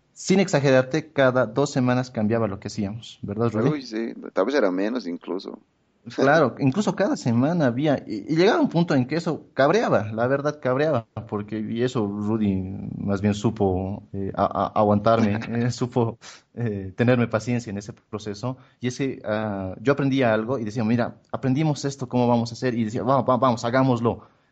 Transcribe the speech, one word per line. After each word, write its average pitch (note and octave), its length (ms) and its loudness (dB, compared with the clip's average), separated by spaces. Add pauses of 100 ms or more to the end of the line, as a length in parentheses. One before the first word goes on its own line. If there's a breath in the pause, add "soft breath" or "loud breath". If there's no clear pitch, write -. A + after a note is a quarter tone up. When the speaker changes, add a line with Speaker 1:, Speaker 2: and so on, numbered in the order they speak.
(140)
Speaker 1:
sin - 260 0
exagerarte, C#3 720 2
cada B2+ 340 4
dos C3+ 260 0
semanas B2+ 380 0
cambiaba A2+ 380 0
lo G2 120 -8
que G#2 100 -12
hacíamos, G#2+ 520 -8
¿verdad, G#2+ 300 -2
Rudy? A2 180 0
Speaker 2:
Uy, D3+ 140 -2
sí, A2+ 300 -6 (200)
tal F#2+ 120 2
vez C3+ 100 -2
era G#2+ 160 4
menos G2+ 340 -2
incluso. F2 540 -8 (560)
Speaker 1:
Claro, C#3 440 2
incluso F3 360 0
cada A#3 220 0
semana D#3 480 2
había, C3 400 0
y, - 260 -8
y D#3 40 2
llegaba G3+ 260 4
un C#4+ 80 2
punto E3+ 240 2
en B2+ 140 2
que D3 80 -4
eso E3 400 -4
cabreaba, C#3+ 560 2
la A2+ 160 0
verdad C#3 340 -2
cabreaba, C3 460 0 (200)
porque, G#2 320 -6
y A2+ 220 -4
eso A#2+ 240 0
Rudy G#2 560 0 (340)
más G2+ 260 -2
bien G#2 120 2
supo, G2+ 720 -2 (100)
eh, G2 220 -6
a, G2 80 2
a, G2 240 0 (120)
aguantarme, G#2+ 600 4
<laughs> A#2 260 -4
eh, B2 60 -2
supo, A#2+ 480 -2 (340 loud breath)
eh, G2+ 420 -6
tenerme A#2+ 320 4
paciencia A2+ 440 -4
en G2 80 -6
ese G#2 120 -12
proceso, A2 640 -10 (240 soft breath)
y B2 100 -4
es B2 100 -8
que, C3+ 260 -4
ah, G#2 560 -4
yo B2+ 120 2
aprendía C3+ 380 2
algo A2 280 0
y A#2 40 -6
decía, A2 200 -4
"Mira, A2+ 320 0 (160)
aprendimos C#3+ 540 0
esto, C3+ 220 -6
¿cómo B2 200 2
vamos A#2 240 2
a - 20 -12
hacer?", B2 220 -2
y A#2 80 0
decía, G#2+ 180 -4
"Va, B2+ 220 2
va, B2+ 140 4
vamos, A#2 280 2
hagámoslo", A#2+ 640 2 (240 loud breath)